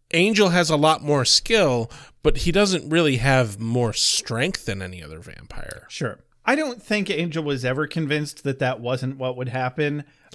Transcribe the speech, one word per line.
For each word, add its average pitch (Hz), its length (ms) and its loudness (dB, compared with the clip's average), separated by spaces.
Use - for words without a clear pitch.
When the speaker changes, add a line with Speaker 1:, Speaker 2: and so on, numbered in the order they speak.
Speaker 1:
Angel 196 360 4
has 170 200 4
a 156 60 2
lot 151 260 4
more 143 220 2
skill, 135 640 2
but 147 160 4
he 165 140 0
doesn't 190 360 2
really 151 280 4
have 120 420 2
more 113 340 0
strength - 720 -2
than 98 160 -4
any 90 220 -12
other 78 160 -14
vampire. - 680 -14
Speaker 2:
Sure. - 320 -8
I 240 80 2
don't 269 280 -4
think 208 280 -2
Angel 160 320 -2
was 139 220 -2
ever 131 240 -2
convinced 151 560 -4
that 135 160 -2
that 127 200 -2
wasn't 127 380 -4
what 127 180 -4
would 127 120 -6
happen, 139 560 -4